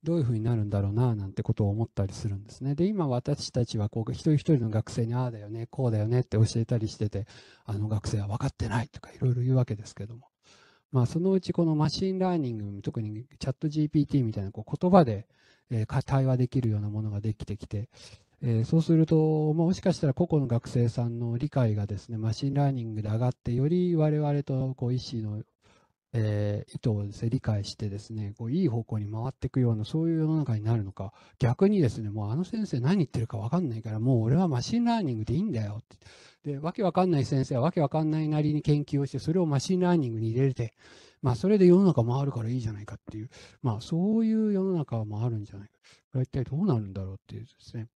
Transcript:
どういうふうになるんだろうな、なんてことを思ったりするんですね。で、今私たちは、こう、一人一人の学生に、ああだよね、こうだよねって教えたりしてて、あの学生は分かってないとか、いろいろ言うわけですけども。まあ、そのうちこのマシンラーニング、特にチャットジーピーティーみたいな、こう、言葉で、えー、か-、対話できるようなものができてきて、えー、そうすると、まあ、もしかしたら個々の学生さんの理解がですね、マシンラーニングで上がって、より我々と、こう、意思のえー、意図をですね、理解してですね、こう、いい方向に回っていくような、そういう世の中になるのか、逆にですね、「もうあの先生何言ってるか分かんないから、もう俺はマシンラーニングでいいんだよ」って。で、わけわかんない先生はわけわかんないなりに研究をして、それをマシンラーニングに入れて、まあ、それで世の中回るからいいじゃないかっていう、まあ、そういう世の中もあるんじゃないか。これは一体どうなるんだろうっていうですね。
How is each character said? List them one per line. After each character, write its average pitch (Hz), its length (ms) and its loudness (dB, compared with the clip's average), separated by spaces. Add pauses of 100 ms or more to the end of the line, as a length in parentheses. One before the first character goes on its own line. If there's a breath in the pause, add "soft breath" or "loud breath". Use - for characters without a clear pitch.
ど 165 120 0
う - 20 2
い - 20 2
う 135 40 2
ふ 120 60 0
う - 40 2
に 107 80 -2
な 117 120 0
る 110 100 0
ん 101 60 -4
だ 101 120 2
ろ 101 80 0
う - 20 -2
な、 120 220 2
な 101 120 -4
ん 98 60 -10
て 107 100 -6
こ 117 120 0
と 110 100 2
を 98 60 2
思 110 140 0
っ - 40 -12
た - 160 -2
り 95 80 -6
す - 160 -6
る 101 80 -4
ん 101 80 -10
で 107 60 -20
す - 120 -14
ね。 139 120 -2
で、 156 100 0
今 190 240 0
私 127 420 -2
た 123 140 0
ち - 140 -6
は、 104 100 0
こ 113 180 -4
う、 127 60 -6
一 - 80 -8
人 156 140 2
一 143 60 4
人 156 180 2
の 113 100 0
学 107 220 -2
生 117 160 -2
に、 120 80 -4
あ 127 100 0
あ 123 60 -4
だ 110 100 -12
よ 104 80 -16
ね、 113 180 -8
こ 131 200 -2
う 117 40 4
だ 110 80 2
よ 107 80 2
ね 120 140 2
っ 123 40 2
て - 120 -4
教 110 80 8 (120)
え 117 100 0
た 123 100 0
り 107 120 -2
し - 80 -10
て 104 120 -2
て、 101 180 -6 (380 loud breath)
あ - 80 -8
の 104 160 -2
学 107 200 -2
生 107 120 -2
は 101 80 -4
分 104 80 -4
か 139 120 -2
っ - 40 -4
て - 160 -4
な 113 140 0
い - 60 -6
と - 120 -18
か、 - 100 -20
い - 80 -20
ろ 127 140 2
い - 20 2
ろ 123 80 -2
言 127 120 2
う - 20 4
わ 123 80 4
け 117 100 -6
で 101 120 -12
す - 80 -20
け 101 120 -10
ど 113 80 -14
も。 120 140 -20 (640 soft breath)
ま 127 100 4
あ、 120 40 4
そ - 120 -2
の 190 140 2
う 190 80 2
ち - 120 -6
こ 170 120 2
の 160 100 4
マ 151 140 2
シ 190 240 -2
ン 190 60 -4
ラ 185 160 0
ー - 20 0
ニ 135 160 -2
ン 110 60 -6 (180)
グ、 98 60 -12
特 - 180 -6
に 107 240 -6 (140)
チ - 100 -6
ャ 131 40 -2
ッ - 60 -6
ト 156 100 -2
ジ 151 140 0
ー 147 80 0
ピ 151 120 2
ー 143 40 0
テ 143 120 2
ィ - 20 4
ー 123 40 2
み 110 80 -2
た 104 100 -4
い - 20 -4
な、 98 80 -8
こ - 180 -12
う、 151 80 -4
言 180 120 2
葉 180 140 10
で、 107 220 -4 (440 soft breath)
え 110 140 0
ー、 - 20 -10
か-、 - 180 -2
対 135 220 2
話 131 100 2
で 123 120 2
き 135 120 -2
る 120 80 0
よ 107 100 0
う - 20 -2
な 104 100 -4
も 107 100 -4
の 107 100 -4
が 101 100 -4
で 110 120 -2
き - 140 -8
て 104 100 -6
き - 100 -14
て、 104 220 -6 (540 loud breath)
え 117 180 0
ー、 117 60 0
そ 160 120 2
う 165 40 2
す 165 120 2
る 160 120 6
と、 156 480 2
ま 165 100 2
あ、 - 20 4
も 185 60 2
し - 80 -2
か 180 140 2
し - 60 -8
た 160 60 0
ら 135 60 2
個 175 180 0
々 151 120 2
の 135 40 0
学 117 220 -2
生 120 220 2
さ 120 180 -2
ん 117 100 -6
の 117 200 -2
理 143 100 -4
解 117 260 0
が 104 120 -2
で 104 100 -6
す - 140 -12
ね、 113 80 -6
マ 113 160 0
シ 139 160 -4
ン 135 40 -4
ラ 143 140 2
ー - 40 2
ニ 123 120 -4
ン 110 100 -8
グ 107 60 -6
で 104 80 -4
上 110 100 0
が 123 120 2
っ - 20 -4
て、 - 220 -6
よ 127 120 2
り 175 300 2
我 156 180 4
々 147 280 0
と、 131 320 -2
こ 123 140 -4
う、 120 40 0
意 127 60 0
思 120 240 -6
の 107 200 -6 (760 soft breath)
え 104 520 0
ー、 - 80 -14
意 - 40 -8
図 127 100 0
を 104 140 0
で 101 80 -8
す - 120 -10
ね、 117 60 2
理 127 100 -2
解 101 240 0
し - 100 -12
て 107 140 -6
で 98 100 -6
す - 140 -14
ね、 104 260 -6
こ 117 60 -10
う、 113 80 -4
い 185 120 0
い 156 40 4
方 113 160 -2
向 110 160 -6
に 104 100 -6
回 110 180 -6
っ 135 40 -8
て - 160 -8
い - 20 -6
く - 80 -2
よ 120 140 4
う 113 40 2
な、 107 80 -4
そ 160 200 -2
う 165 40 0
い 165 80 0
う 160 40 0
世 156 80 2
の 160 80 2
中 131 200 0
に 104 60 -4
な 113 140 0
る 107 80 -2
の 98 80 -10
か、 98 200 -10 (280 loud breath)
逆 131 280 4
に 208 120 4
で 135 80 6
す - 120 -4
ね、 107 100 -4
「も 104 180 -4
う - 20 -4
あ 117 60 -2
の 175 80 -2
先 220 220 -4
生 147 120 -2
何 151 200 2
言 160 80 2
っ - 20 -10
て - 100 -6
る 113 80 -2
か - 100 -8
分 104 140 -4
か 170 80 0
ん 175 100 -2
な 113 80 -4
い 110 60 -8
か 113 80 -8
ら、 110 80 -4
も 120 200 4
う 113 40 2
俺 120 140 2
は 185 100 4
マ 127 160 0
シ 226 160 -2
ン 240 60 2
ラ 233 140 2
ー - 20 -2
ニ 143 140 -2
ン 110 40 -4
グ 107 60 -4
で 120 100 -2
い 147 40 0
い 190 40 0
ん 220 80 -2
だ 113 140 -2
よ」 104 180 -8
っ - 20 -20 (600 loud breath)
て。 147 80 -6
で、 135 60 -6
わ 160 140 -6
け 226 120 -2
わ 180 80 2
か 185 120 4
ん 185 60 2
な 160 80 4
い 135 60 2
先 131 200 0
生 135 120 -4
は 117 60 2
わ 160 100 2
け - 80 0
わ 143 80 4
か 160 160 0
ん 156 80 0
な 156 80 0
い 156 80 0
な 151 120 0
り 151 140 2
に 151 80 -2
研 147 220 2
究 143 160 -2
を 139 60 0
し - 40 -6
て、 139 80 -6
そ 156 140 -2
れ 185 80 2
を 175 60 2
マ 143 120 2
シ 185 180 0
ン 180 40 2
ラ 180 140 4
ー - 20 4
ニ 143 120 2
ン 117 40 -4
グ 110 80 -4
に 113 100 0
入 117 100 0
れ 135 140 4
て、 117 200 -6 (460 loud breath)
ま 127 120 2
あ、 - 20 4
そ 175 140 0
れ 214 100 6
で 185 80 8
世 175 140 10
の 202 60 6
中 127 180 6
回 127 220 0
る 135 60 -2
か 117 100 -6
ら 110 60 -4
い 123 100 -2
い - 20 -2
じ 110 80 -2
ゃ 110 40 -4
な 104 100 -10
い 104 40 -14
か - 80 -14
っ 98 60 -14 (100)
て 110 60 -12
い 107 80 -10
う、 123 60 -16 (320 loud breath)
ま 110 160 0
あ、 - 20 -8
そ 190 380 0
う 226 80 2
い 220 60 2
う 220 200 2
世 190 100 0
の 190 120 0
中 123 300 -2
も 107 200 -4
あ 123 40 0
る 113 100 -4
ん 104 60 -8
じ - 80 -18
ゃ 101 40 -16
な 101 80 -16
い 104 40 -20
か。 - 60 -20
こ - 60 -20 (340 soft breath)
れ 131 40 0
は 131 40 0
一 127 60 -2
体 135 160 -4
ど - 120 -6
う 185 100 0
な 165 80 4
る 110 80 0
ん 98 100 -10
だ 98 100 -8
ろ 95 100 -8
う - 20 -10
っ - 20 -16 (100)
て - 80 -14
い 107 40 -12
う 110 60 -14
で 123 40 -20 (100)
す - 180 -16
ね。 113 200 -10